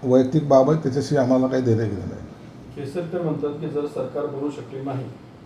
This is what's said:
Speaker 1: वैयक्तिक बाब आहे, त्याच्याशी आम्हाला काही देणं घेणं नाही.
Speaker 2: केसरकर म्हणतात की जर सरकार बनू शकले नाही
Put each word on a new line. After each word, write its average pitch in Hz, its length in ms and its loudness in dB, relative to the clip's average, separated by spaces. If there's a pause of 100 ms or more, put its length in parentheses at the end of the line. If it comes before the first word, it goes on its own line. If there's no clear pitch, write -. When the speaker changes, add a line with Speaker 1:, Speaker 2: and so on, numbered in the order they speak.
Speaker 1:
वैयक्तिक 131 460 4
बाब 135 220 8
आहे, 156 120 2
त्याच्याशी 139 340 0
आम्हाला 131 300 4
काही 131 160 0
देणं 117 220 4
घेणं 95 240 -4
नाही. 101 160 -10 (520)
Speaker 2:
केसरकर 170 460 -6
म्हणतात 147 380 -4
की 156 80 -6
जर 143 180 -4
सरकार 147 400 -6
बनू 143 240 -4
शकले 135 320 -12
नाही 135 220 -6 (420)